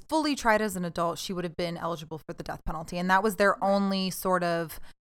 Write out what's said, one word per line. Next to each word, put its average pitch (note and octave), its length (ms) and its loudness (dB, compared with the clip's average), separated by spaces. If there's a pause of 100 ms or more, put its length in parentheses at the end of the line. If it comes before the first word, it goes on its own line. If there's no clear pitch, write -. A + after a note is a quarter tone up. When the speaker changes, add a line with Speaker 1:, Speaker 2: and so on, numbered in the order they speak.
Speaker 1:
fully D4+ 260 0
tried A3 280 2
as G3 140 -2
an F3+ 80 -4
adult, E3+ 340 -2
she - 140 -8
would - 120 -4
have E3 120 -6
been E3+ 200 -4
eligible E3 420 -6
for - 160 -14
the - 80 -12
death D#3+ 220 -10
penalty. E3 340 -6
And F3+ 120 0
that F#3+ 120 6
was G#3 140 2
their G3+ 160 6
Speaker 2:
Right. - 100 0
Speaker 1:
only G3 480 2
sort F3+ 340 0
of E3+ 360 -2 (320)